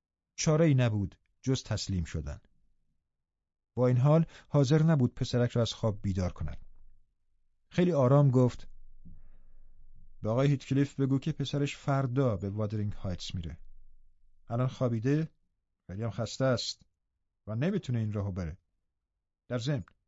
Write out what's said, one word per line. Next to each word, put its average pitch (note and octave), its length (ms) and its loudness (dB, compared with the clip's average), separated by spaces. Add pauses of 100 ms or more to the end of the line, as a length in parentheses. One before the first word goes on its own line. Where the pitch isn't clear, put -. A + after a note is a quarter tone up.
(360)
چاره‌ای D#3 380 4
نبود G#2+ 400 2 (280)
جز C3 200 0
تسلیم F#2+ 420 -2
شدن. D2 360 -8 (1300)
با B2 120 2
این B2+ 100 4
حال D3 300 6 (220)
حاضر D3 340 4
نبود D3 320 4
پسرک A#2+ 360 0
را A#2+ 120 2
از A2 100 -2
خواب G#2 300 -4
بیدار F#2 300 -2
کند. - 320 -8 (1080)
خیلی F3+ 220 2
آرام C#3 380 6
گفت: B2 380 2 (1500)
«به G#2+ 80 -2
آقای C3 180 2
هیتکلیف C#3 520 0
بگو C3+ 180 2
که D3+ 140 -4
پسرش C#3+ 440 -4
فردا C3+ 600 0
به G2+ 140 -4
وادرینگ G#2 420 -4
هایتس - 420 -8
میره. E2+ 240 -8 (920)
الان A#2+ 180 0
خوابیده، C3 640 0 (560)
خیلی G2 160 -10
هم A#2 80 -4
خسته A#2+ 340 -4
است - 380 -2 (640)
و A2 80 -8
نمی‌تونه C3+ 440 -2
این A2 140 -2
راهو G2+ 200 -4
بره. F2 260 -6 (920)
در B2 100 -4
ضمن B2 260 -4 (240)